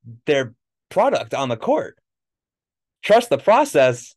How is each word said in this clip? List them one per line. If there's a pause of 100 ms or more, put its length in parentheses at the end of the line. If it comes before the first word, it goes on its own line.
(260)
their (380)
product
on
the
court. (1040)
Trust
the
process.